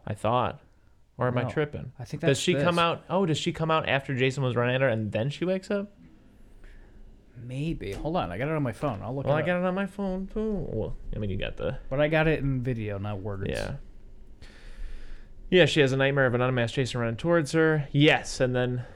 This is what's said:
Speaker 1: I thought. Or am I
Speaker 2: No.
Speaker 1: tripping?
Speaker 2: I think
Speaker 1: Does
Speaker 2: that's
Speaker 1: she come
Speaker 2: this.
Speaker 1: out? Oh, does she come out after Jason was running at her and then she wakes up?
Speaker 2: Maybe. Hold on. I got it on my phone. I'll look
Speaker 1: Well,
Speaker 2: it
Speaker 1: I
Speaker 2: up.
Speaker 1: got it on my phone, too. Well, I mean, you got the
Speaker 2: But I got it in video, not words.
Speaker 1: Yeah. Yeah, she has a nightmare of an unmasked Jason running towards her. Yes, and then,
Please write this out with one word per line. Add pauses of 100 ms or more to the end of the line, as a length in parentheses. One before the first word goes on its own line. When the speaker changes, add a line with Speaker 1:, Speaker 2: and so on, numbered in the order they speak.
Speaker 1:
I
thought. (560)
Or
am
I
Speaker 2:
No.
Speaker 1:
tripping?
Speaker 2:
I
think
Speaker 1:
Does
Speaker 2:
that's
Speaker 1:
she
come
Speaker 2:
this.
Speaker 1:
out?
Oh,
does
she
come
out
after
Jason
was
running
at
her
and
then
she
wakes
up? (1500)
Speaker 2:
Maybe.
Hold
on.
I
got
it
on
my
phone.
I'll
look
Speaker 1:
Well,
Speaker 2:
it
Speaker 1:
I
Speaker 2:
up.
Speaker 1:
got
it
on
my
phone,
too.
Well, (180)
I
mean,
you
got
the (120)
Speaker 2:
But
I
got
it
in
video,
not
words.
Speaker 1:
Yeah. (1800)
Yeah,
she
has
a
nightmare
of
an
unmasked
Jason
running
towards
her.
Yes,
and
then, (120)